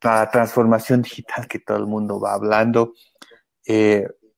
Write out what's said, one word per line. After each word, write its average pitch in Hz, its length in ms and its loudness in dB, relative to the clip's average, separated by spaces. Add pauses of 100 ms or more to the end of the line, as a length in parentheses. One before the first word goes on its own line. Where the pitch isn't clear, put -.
la 110 280 2
transformación 117 720 2
digital - 460 -10
que - 120 -10
todo 107 180 -4
el 104 100 -6
mundo 104 320 -4
va 101 140 -4
hablando. 113 600 2 (720)
Eh, 107 420 2 (300)